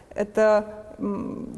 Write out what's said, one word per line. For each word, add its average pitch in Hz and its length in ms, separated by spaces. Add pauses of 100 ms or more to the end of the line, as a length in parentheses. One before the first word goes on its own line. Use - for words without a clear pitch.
(160)
Это, 214 840
м, - 600